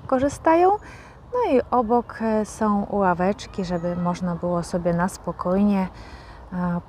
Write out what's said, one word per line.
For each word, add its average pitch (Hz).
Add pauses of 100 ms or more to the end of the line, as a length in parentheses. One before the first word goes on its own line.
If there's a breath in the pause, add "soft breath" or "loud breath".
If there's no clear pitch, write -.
korzystają. 330 (560 loud breath)
No 480
i 254 (100)
obok, 240
e, 214
są 208
ławeczki, 185
żeby 175
można 175
było 175
sobie 170
na 175
spokojnie, 190 (680 loud breath)
e, 180